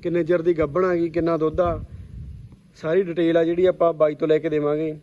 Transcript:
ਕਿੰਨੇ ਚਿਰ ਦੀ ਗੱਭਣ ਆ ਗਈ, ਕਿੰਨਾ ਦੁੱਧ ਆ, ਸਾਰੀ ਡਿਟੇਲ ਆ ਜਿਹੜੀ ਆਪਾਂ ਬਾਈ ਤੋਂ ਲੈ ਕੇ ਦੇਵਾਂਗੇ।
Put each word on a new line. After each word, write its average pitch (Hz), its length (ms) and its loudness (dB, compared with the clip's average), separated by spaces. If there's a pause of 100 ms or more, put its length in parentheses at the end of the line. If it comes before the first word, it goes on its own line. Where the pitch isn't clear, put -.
ਕਿੰਨੇ 170 220 0
ਚਿਰ 170 180 2
ਦੀ 170 160 2
ਗੱਭਣ 156 260 0
ਆ 185 100 0
ਗਈ, 170 140 0
ਕਿੰਨਾ 165 280 -2
ਦੁੱਧ 156 240 -2
ਆ, 170 200 0 (920)
ਸਾਰੀ 165 280 0
ਡਿਟੇਲ 170 340 0
ਆ 165 80 4
ਜਿਹੜੀ 170 220 2
ਆਪਾਂ 170 260 2
ਬਾਈ 151 220 2
ਤੋਂ 156 140 -4
ਲੈ 156 100 4
ਕੇ 156 100 -2
ਦੇਵਾਂਗੇ। 151 540 -2